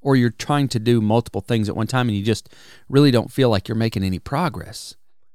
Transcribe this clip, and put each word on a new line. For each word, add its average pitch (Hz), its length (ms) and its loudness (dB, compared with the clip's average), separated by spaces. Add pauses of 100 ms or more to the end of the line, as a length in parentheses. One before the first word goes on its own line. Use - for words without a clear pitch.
Or 139 160 2
you're 120 140 2
trying 143 380 -2
to 123 100 -4
do 117 200 2
multiple 107 400 0
things 107 300 -2
at - 80 -6
one 113 100 -2
time 123 220 0
and 104 80 0
you 98 80 -4
just 110 240 -2 (400)
really 139 220 6
don't 117 200 2
feel 131 180 2
like 101 200 0
you're 113 60 -4
making 113 280 0
any 92 160 -2
progress. - 760 -6 (400)